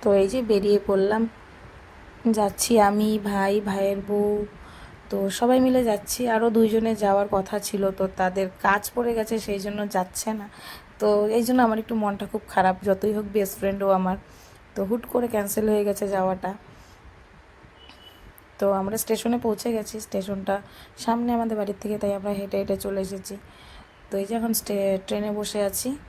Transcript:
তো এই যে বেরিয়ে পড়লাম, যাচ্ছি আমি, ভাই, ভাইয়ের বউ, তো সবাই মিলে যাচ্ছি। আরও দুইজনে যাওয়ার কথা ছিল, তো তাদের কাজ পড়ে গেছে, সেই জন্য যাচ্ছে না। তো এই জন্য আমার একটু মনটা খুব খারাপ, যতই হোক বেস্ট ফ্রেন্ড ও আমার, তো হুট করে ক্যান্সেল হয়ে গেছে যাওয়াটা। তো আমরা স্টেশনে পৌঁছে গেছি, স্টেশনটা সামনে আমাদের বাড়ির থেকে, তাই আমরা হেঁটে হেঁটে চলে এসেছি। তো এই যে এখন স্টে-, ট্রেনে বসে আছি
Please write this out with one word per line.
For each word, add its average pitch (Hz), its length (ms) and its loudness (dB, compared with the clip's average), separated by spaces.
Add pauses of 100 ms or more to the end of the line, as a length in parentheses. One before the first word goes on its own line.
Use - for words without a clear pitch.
তো 214 60 4 (120)
এই 196 120 4
যে 254 60 0 (120)
বেরিয়ে 202 360 4
পড়লাম, 202 360 2 (1120)
যাচ্ছি 202 340 0 (180)
আমি, 208 200 2 (200)
ভাই, 196 240 0 (160)
ভাইয়ের 196 300 0 (100)
বউ, 208 240 0 (760)
তো 202 80 -4 (220)
সবাই 254 260 6
মিলে 254 240 4
যাচ্ছি। 208 320 -2 (140)
আরও 226 120 4 (100)
দুইজনে 226 360 4 (100)
যাওয়ার 202 320 4
কথা 196 200 -2 (120)
ছিল, 196 160 -2 (160)
তো 196 40 2 (160)
তাদের 185 280 0 (180)
কাজ 202 160 4 (140)
পড়ে 240 220 0
গেছে, 220 180 -2 (100)
সেই 202 200 -4
জন্য 208 140 -6 (160)
যাচ্ছে 185 340 -4 (100)
না। 208 80 -14 (520)
তো 214 80 2 (300)
এই 240 100 2
জন্য 254 200 4
আমার 220 160 0
একটু - 200 -6
মনটা 202 280 -4
খুব 214 120 -6 (100)
খারাপ, 185 220 4 (120)
যতই 202 300 0
হোক 214 80 -4 (100)
বেস্ট 196 240 0
ফ্রেন্ড 196 280 -2
ও - 20 2 (100)
আমার, 185 180 0 (580)
তো - 40 -6 (100)
হুট 233 220 -2
করে 247 220 0
ক্যান্সেল 208 360 0
হয়ে 208 180 2
গেছে 202 180 -2 (100)
যাওয়াটা। 185 360 -2 (2000)
তো 202 60 0 (140)
আমরা 196 240 -2
স্টেশনে 233 420 0
পৌঁছে 214 300 -2
গেছি, 214 200 -6 (100)
স্টেশনটা 196 500 -4 (500)
সামনে 233 320 0
আমাদের 226 220 -2
বাড়ির 196 240 -4
থেকে, 208 180 -4
তাই 202 180 0
আমরা 202 200 -4
হেঁটে 196 220 -4
হেঁটে 196 140 -2 (100)
চলে 196 220 -4
এসেছি। 196 280 -12 (720)
তো - 120 -8
এই 202 60 -2
যে 214 120 -4
এখন 226 200 0
স্টে-, 196 480 0
ট্রেনে 208 320 -4
বসে 208 200 -4 (100)
আছি 202 200 -4 (200)